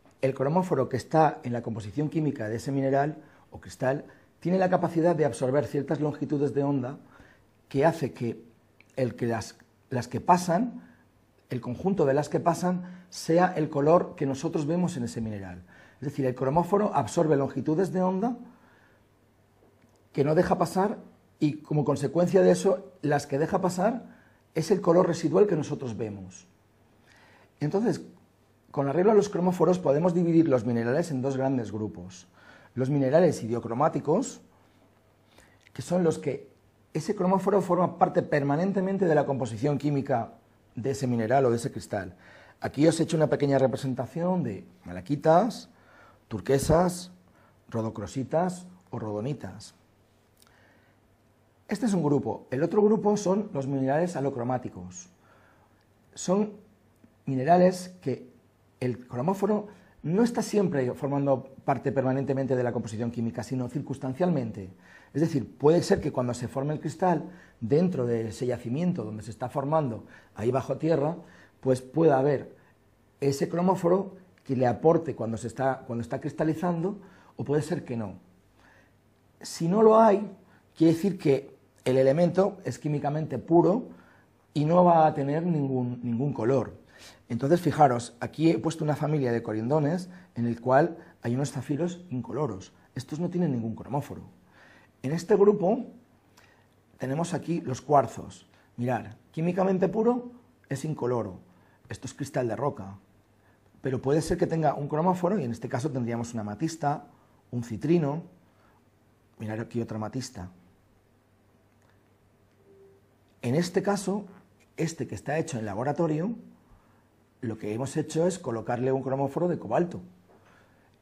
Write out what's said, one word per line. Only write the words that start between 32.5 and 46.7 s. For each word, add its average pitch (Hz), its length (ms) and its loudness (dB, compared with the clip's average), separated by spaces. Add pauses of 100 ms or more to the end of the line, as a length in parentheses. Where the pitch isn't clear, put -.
Los 127 160 -2
minerales 143 520 4
idiocromáticos, 135 1000 -2 (1300)
que - 80 -12
son 175 240 0
los 160 140 2
que - 340 -8 (420)
ese 160 200 -2
cromóforo 190 480 2
forma 175 340 0
parte 180 240 2
permanentemente 185 840 0
de 160 80 4
la 143 100 4
composición 131 540 -2
química 131 560 -2 (400)
de 123 160 -4
ese 135 160 -2
mineral 123 400 2
o 120 40 4
de 117 60 2
ese - 160 -4
cristal. 95 440 -8 (440)
Aquí 135 260 2
os 165 140 4
he 156 40 4
hecho 165 120 -2
una 156 140 2
pequeña 139 260 2
representación 135 840 0
de - 240 -6 (180)
malaquitas, 156 840 2 (580)
turquesas, 151 840 0 (600)